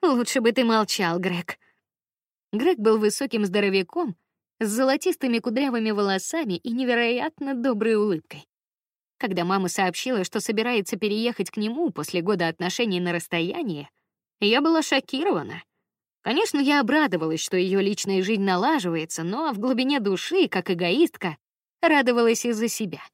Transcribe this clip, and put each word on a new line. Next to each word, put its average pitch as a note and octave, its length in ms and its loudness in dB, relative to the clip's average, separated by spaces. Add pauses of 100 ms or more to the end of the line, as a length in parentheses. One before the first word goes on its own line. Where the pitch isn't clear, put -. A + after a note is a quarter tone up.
лучше B3+ 380 2
бы A3+ 120 4
ты C4 120 2
молчал, G#3 540 2
Грег. F3+ 400 -4 (920)
Грег C#4 260 2
был A3 200 4
высоким G#3+ 460 0
здоровяком G3 720 0 (440)
с A3+ 80 -2
золотистыми C4 680 0
кудрявыми A#3+ 520 -2
волосами G3+ 640 -2
и A3+ 180 -6
невероятно B3 800 -2
доброй A3+ 420 0
улыбкой. F#3+ 500 -2 (720)
Когда F3 260 -2
мама F#3+ 240 0
сообщила, F#3+ 560 0
что G#3 160 -4
собирается A3 560 -2
переехать G#3+ 540 -2
к - 60 -12
нему A#3 340 -2
после E3+ 320 -4
года F3 260 0
отношений F#3 520 -2
на F3 120 -2
расстоянии, E3+ 760 -4 (520)
я A3 200 4
была D#4+ 220 2
шокирована. C4 800 -2 (600)
Конечно, D4+ 360 0
я C#4+ 220 4
обрадовалась, F3+ 600 2
что - 160 -4
ее F#3 240 2
личная G3 420 0
жизнь G3 200 0
налаживается, F3+ 800 0
но B3+ 300 -4
в G3+ 60 -6
глубине B3+ 420 0
души, G#3 480 0
как - 220 -2
эгоистка, F3+ 680 0 (460)
радовалась A#3+ 640 4
из-за A#3 240 0
себя. E3+ 340 -6 (100)